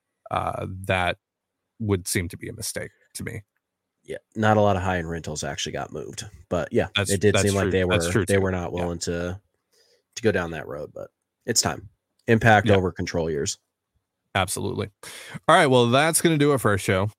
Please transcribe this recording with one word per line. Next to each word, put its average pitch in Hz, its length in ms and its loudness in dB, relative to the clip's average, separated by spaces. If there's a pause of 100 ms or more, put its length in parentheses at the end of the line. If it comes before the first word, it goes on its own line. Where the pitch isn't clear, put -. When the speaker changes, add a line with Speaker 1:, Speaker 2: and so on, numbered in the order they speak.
(300)
Speaker 1:
uh, 95 380 -4 (180)
that 92 320 0 (640)
would 101 280 -2
seem 90 220 -4
to - 80 -14
be - 120 -12
a 87 40 -12
mistake - 380 -10 (240)
to - 80 -12
me. - 180 -10 (640)
Speaker 2:
Yeah, - 140 -12 (180)
not 107 220 2
a 107 40 6
lot 101 140 4
of 90 80 -2
high 92 160 -2
end 82 100 -6
rentals 82 340 -8
actually 76 280 -8
got 69 200 -8
moved, - 320 -12 (260)
but 87 220 -4
yeah, 104 240 0
Speaker 1:
That's, 98 140 -2
Speaker 2:
it 98 100 0
did 101 140 4
Speaker 1:
that's 101 140 4
Speaker 2:
seem 98 80 2
like 98 80 2
Speaker 1:
true. 95 80 0
Speaker 2:
they 92 120 2
Speaker 1:
That's 104 220 2
Speaker 2:
were, 87 60 -2
Speaker 1:
true 98 160 2
Speaker 2:
they 101 80 2
Speaker 1:
too. 98 60 4
Speaker 2:
were 95 100 0
not 90 200 -4
Speaker 1:
Yeah. 87 120 -4
Speaker 2:
willing 87 160 -6
to, 87 420 -6 (720)
to - 60 -12
go 110 100 4
down 87 200 -4
that 78 160 -10
road, 73 260 -12
but - 160 -14 (380)
it's 117 120 0
time. - 300 -4 (380)
Impact 110 400 6
Speaker 1:
Yeah. 104 80 6
Speaker 2:
over 92 160 2
control 85 400 -4
years. 73 260 -4 (760)
Speaker 1:
Absolutely. 101 540 -4 (580)
All 160 80 8
right, 180 100 6
well, 127 240 6
that's 151 320 2
gonna 165 160 4
do 143 160 4
it 131 80 2
for 113 80 2
our 101 80 4
show. 95 420 0